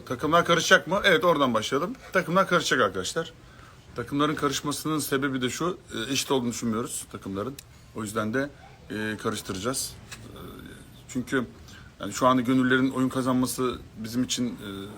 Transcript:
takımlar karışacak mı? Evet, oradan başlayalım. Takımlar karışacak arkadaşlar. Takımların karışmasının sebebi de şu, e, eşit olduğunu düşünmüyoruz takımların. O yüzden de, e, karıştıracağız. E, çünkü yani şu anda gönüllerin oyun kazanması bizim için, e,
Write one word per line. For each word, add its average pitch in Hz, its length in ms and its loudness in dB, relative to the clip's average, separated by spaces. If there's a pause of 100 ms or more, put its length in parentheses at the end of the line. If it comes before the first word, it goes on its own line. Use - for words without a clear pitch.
takımlar 156 400 2
karışacak 170 420 4
mı? 190 160 0
Evet, 175 200 6
oradan 143 300 4
başlayalım. 139 420 0 (180)
Takımlar 180 340 2
karışacak 151 340 4
arkadaşlar. 101 520 -2 (640)
Takımların 143 400 0
karışmasının 147 640 -2
sebebi 135 420 0
de 123 80 0
şu, 165 280 -4 (180)
e, 113 160 -4
eşit 139 200 0
olduğunu 123 180 2
düşünmüyoruz 117 600 -4
takımların. 104 440 -6 (400)
O 110 80 -8
yüzden 107 300 -2
de, 139 160 0 (400)
e, 107 280 -4
karıştıracağız. 107 760 -4 (180)
E, - 280 -16 (720)
çünkü 127 360 0 (540)
yani 101 140 -6
şu 131 140 4
anda 127 140 6
gönüllerin 127 500 4
oyun 127 180 2
kazanması 127 680 0 (180)
bizim 113 260 -2
için, 123 240 -2
e, 104 220 -8 (280)